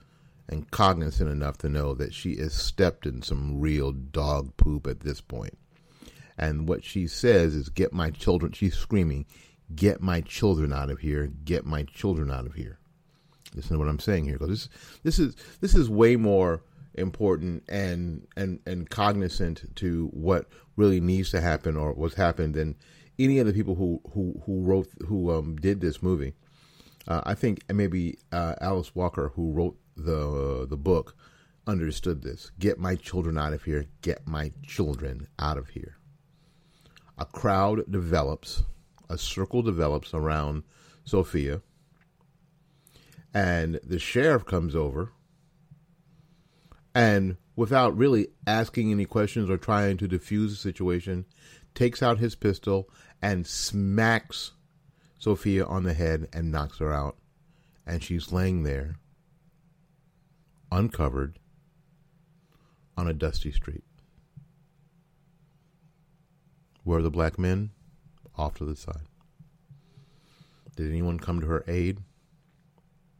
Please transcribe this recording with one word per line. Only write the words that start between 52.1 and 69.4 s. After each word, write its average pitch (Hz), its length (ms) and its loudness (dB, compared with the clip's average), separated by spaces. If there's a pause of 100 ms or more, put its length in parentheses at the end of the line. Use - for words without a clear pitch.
his 113 180 0
pistol 98 540 -2 (320)
and 92 260 -2
smacks 104 1080 0 (640)
Sophia 98 480 2
on 92 160 -2
the 90 100 0
head 80 400 0
and 82 180 -2
knocks 76 280 -4
her 76 160 -2
out. 71 240 -4 (680)
And 85 160 -4
she's 87 300 -6
laying 90 300 0
there, 73 340 -4 (1800)
uncovered, 73 640 0 (1600)
on 87 100 -2
a 82 60 0
dusty 76 400 -2
street. - 320 -4 (3000)
Where 82 180 2
are - 20 2
the 82 80 0
black 80 280 0
men? 95 340 0 (640)
Off 76 160 -4
to 73 100 -8
the 76 100 -6
side. 78 320 -12 (1700)